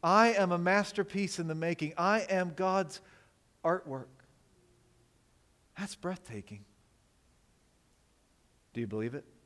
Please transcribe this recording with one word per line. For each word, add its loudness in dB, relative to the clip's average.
"I 6
am 4
a 2
masterpiece 0
in -4
the -2
making. -2
I 2
am -2
God's 0
artwork." -2
That's -10
breathtaking. -10
Do -8
you -4
believe -4
it? -12